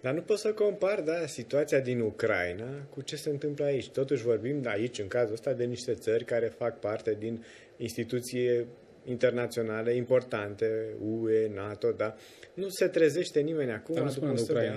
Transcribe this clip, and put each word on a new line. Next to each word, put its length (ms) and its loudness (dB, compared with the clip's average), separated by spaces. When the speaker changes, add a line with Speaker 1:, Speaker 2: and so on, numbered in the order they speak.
Speaker 1:
Dar 120 -2
nu 80 -2
poți 200 0
să 100 0
compari, 540 2
da, 200 0
situația 540 2
din 200 0
Ucraina 880 0
cu 120 -12
ce 140 -8
se 140 -6
întâmplă 360 -2
aici. 240 0
Totuși 340 0
vorbim 420 2
aici, 340 -2
în 80 -4
cazul 260 0
ăsta, 200 -2
de 100 0
niște 300 -2
țări 300 0
care 220 0
fac 340 -4
parte 400 -2
din 240 -6
instituții 880 0
internaționale 920 0
importante, 920 0
U 280 -2
E, 260 4
nato, 360 -2
da? 240 0
Nu 160 -6
se 180 2
trezește 520 4
nimeni 320 0
acum, 240 -6
Speaker 2:
Dar 80 2
nu 60 2
Speaker 1:
după 160 -4
Speaker 2:
spuneam 100 2
de 60 2
Speaker 1:
o 40 4
sută 80 0
de 60 2
Speaker 2:
Ucraina, 180 2